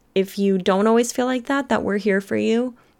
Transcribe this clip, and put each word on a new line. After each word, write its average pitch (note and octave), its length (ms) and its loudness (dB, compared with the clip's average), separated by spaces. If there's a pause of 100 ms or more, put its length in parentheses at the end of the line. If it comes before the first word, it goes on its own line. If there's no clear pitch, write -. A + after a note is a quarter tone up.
(140)
if F#3+ 240 -2
you G3 200 2
don't F#3+ 300 2
always A#3 240 2
feel B3 140 -2
like B3+ 200 -4
that, C#4 240 -2
that A3 140 0
we're G3 140 -2
here G3+ 240 0
for G#3 140 -6
you. A3+ 400 0 (240)